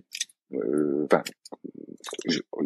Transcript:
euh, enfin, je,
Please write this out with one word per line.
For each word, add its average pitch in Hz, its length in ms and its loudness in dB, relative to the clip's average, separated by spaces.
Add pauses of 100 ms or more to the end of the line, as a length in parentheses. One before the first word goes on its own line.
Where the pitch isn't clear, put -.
(580)
euh, 73 460 2
enfin, 80 180 6 (1080)
je, - 100 0 (260)